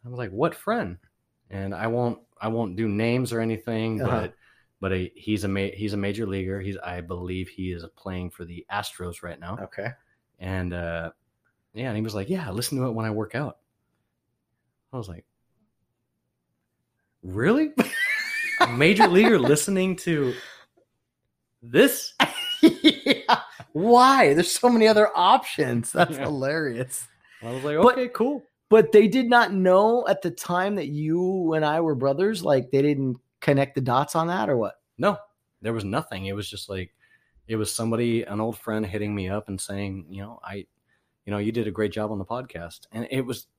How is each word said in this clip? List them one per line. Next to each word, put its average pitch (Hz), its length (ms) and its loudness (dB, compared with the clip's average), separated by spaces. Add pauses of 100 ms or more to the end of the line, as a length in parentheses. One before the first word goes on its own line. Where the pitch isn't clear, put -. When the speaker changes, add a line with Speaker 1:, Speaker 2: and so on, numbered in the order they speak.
Speaker 1:
I 120 40 -16
was 123 100 -12
like, 110 120 -8
"What 127 240 -2
friend?" 175 420 -6 (520)
And 98 260 -8
I 101 120 -6
won't, 120 320 -2 (220)
I 107 80 -4
won't 113 260 -4
do 110 140 -4
names 117 440 -2
or 113 80 -4
anything, 113 600 -4
Speaker 2:
Uh-huh. 117 220 -2
Speaker 1:
but, 107 120 -10 (460)
but 95 120 -4
a, 90 220 -6
he's 104 300 -4
a 98 40 -2
ma-, 98 260 -2
he's 101 180 -6
a 104 60 -4
major 101 280 -4
leaguer. 95 340 -6
He's, 98 180 -8
I 87 240 -10
believe 90 460 -8
he 92 220 -10
is 85 140 -12 (120)
playing 90 340 -10
for - 140 -18
the 87 280 -16
Astros 90 500 -10
right 87 160 -14
now. 87 240 -12
Speaker 2:
Okay. 101 280 -10 (500)
Speaker 1:
And, 92 340 -6
uh, 85 360 -8 (600)
yeah, 123 160 -10
and 104 80 -8
he 107 60 -4
was 110 120 -8
like, 104 160 -8
"Yeah, 185 180 -6
I 92 40 -10
listen 123 260 -6
to 127 80 -2
it 120 60 -4
when 113 120 -6
I 110 60 -4
work 107 240 -6
out." 135 240 -8 (1400)
I - 20 -8
was 107 140 -10
like, 85 160 -16 (2000)
"Really? 190 500 0 (460)
<laughs> - 540 -2
Major 190 360 4
leaguer 202 300 6
listening 185 580 2
to 147 380 -2 (1300)
this?" 151 560 2
Speaker 2:
<laughs> - 60 4 (380)
Yeah. - 800 4 (320)
Why? 240 600 6
There's 170 180 2
so - 200 4
many 226 180 6
other 214 260 6
options. 156 800 2
That's 165 240 2
Speaker 1:
Yeah. 135 80 -6
Speaker 2:
hilarious. 135 840 -4 (360)
Speaker 1:
I 113 100 -10
was 131 100 -8
like, 147 140 -2
Speaker 2:
But 226 220 8
Speaker 1:
"Okay, 247 100 -2
cool." 247 340 -4 (280)
Speaker 2:
But 220 220 8
they 214 160 10
did 240 200 2
not 233 240 6
know 196 560 4
at 196 140 0
the 170 80 -2
time 185 460 -2
that 147 120 -6
you 165 640 0
and 156 120 2
I 151 180 2
were 156 120 0
brothers? 156 480 0
Like, 135 280 2
they 139 100 2
didn't 135 380 0 (220)
connect 139 340 2
the 135 80 -2
dots 131 340 0
on 165 120 0
that 196 200 -2
or 139 80 0
what? 107 240 -4 (160)
Speaker 1:
No, 175 220 0 (420)
there 113 140 -4
was 110 100 -4
nothing. 98 420 -6
It 98 80 -6
was 101 140 -8
just - 220 -14
like, 92 240 -10 (520)
it 113 100 -6
was 107 160 -2
somebody, 117 500 -2
an 104 180 -6
old 113 180 -2
friend 110 260 -4
hitting 104 300 -6
me 95 140 -6
up 104 200 -6
and 95 120 -8
saying, 98 480 -10
you 98 140 -14
know, 107 200 -18
"I, - 240 -14 (600)
you 101 40 -10
know, 104 80 -4
you 104 140 -2
did 113 160 -4
a - 40 -4
great 104 200 -4
job 107 180 -6
on 107 80 -6
the 90 60 -8
podcast." 113 680 -14
And 113 200 -10
it 135 140 -2
was 120 220 -10 (120)